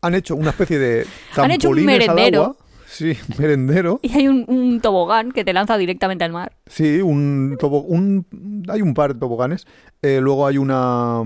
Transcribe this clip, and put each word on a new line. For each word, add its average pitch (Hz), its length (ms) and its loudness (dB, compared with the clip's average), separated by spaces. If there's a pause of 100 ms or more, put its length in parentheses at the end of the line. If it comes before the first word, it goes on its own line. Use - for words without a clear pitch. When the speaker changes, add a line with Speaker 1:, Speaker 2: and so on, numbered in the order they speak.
Speaker 1:
han 175 140 0
hecho 170 220 -4
una 156 140 0
especie 170 280 -2
de 120 260 0 (160)
Speaker 2:
<laughs> - 140 -14
Han 143 160 4
hecho 294 160 2
un - 80 4
Speaker 1:
trampolines 240 320 4
al 170 80 2
Speaker 2:
merendero. 175 280 4
Speaker 1:
agua. 254 120 -2 (340)
Sí, 156 280 -4 (100)
<laughs> - 100 -8
merendero. 151 640 2
Speaker 2:
Y 233 120 -4
hay 269 160 4
un, 262 180 2
un 247 320 0
tobogán 220 540 0
que 220 100 -4
te 180 80 -2
lanza 202 260 0
directamente 185 460 -2
al 165 80 -4
mar. 175 220 -10 (140)
Speaker 1:
Sí, 156 340 0
un 143 580 0
tobo-, 143 260 0
un, 190 400 0 (440)
hay 214 120 -4
un 165 120 0
par 143 200 0
de 117 60 -10
toboganes. 127 480 -4 (340)
Eh, 135 200 2
luego 139 260 2
hay 139 100 0
una 123 680 0